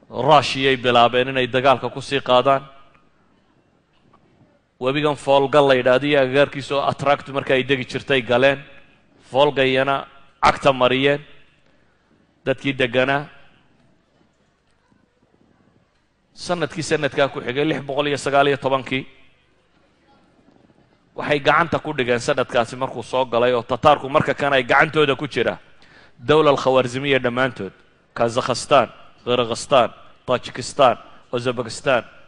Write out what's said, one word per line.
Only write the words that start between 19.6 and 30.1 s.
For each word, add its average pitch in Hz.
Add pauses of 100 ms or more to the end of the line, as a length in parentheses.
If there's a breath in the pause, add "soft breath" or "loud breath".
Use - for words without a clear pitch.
waxay 147
gacanta 151
ku 151
dhigeen 120
sanadkaasi 127
markuu 127
soo 131
galay, 120
oo 117
Tataarku 139
marka 143
kan 143
ay 135
gacantooda 143
ku 147
jira, 113 (600 soft breath)
dawla 147
al-Khawaarzimiya 131
dhammaantood, 123 (420)
Kazakhstan, 120 (320)
Kyrgyzstan, 120 (360)